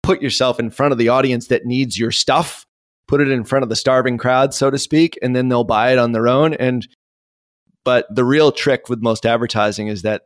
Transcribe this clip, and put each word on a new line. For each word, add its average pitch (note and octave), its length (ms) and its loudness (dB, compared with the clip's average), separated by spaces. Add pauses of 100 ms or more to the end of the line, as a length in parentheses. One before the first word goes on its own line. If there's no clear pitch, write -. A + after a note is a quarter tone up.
put - 200 0
yourself B2+ 360 -2
in A#2 120 -6
front C#3+ 220 -2
of B2 60 -2
the A#2 100 2
audience B2+ 400 0
that A#2+ 180 -2
needs B2 320 -4
your A2+ 140 -2
stuff, - 540 -2 (420)
put C#3+ 120 2
it C#3+ 80 2
in B2+ 160 -2
front C3+ 180 0
of B2 60 -2
the A2 80 -4
starving B2+ 420 0
crowd, B2+ 360 0
so C3+ 160 0
to C3+ 80 -4
speak, D#3+ 440 0
and B2+ 120 -2
then B2+ 140 0
they'll A#2+ 160 0
buy A2+ 280 2
it B2+ 60 4
on A#2+ 140 2
their A2+ 160 0
own." D3 260 2
And, B2+ 320 -2 (960)
but B2 300 2
the B2 100 2
real C#3+ 280 4
trick - 360 -2
with A#2+ 140 -4
most A2+ 240 0
advertising G#2+ 640 0
is G#2 140 -6
that G#2+ 240 -4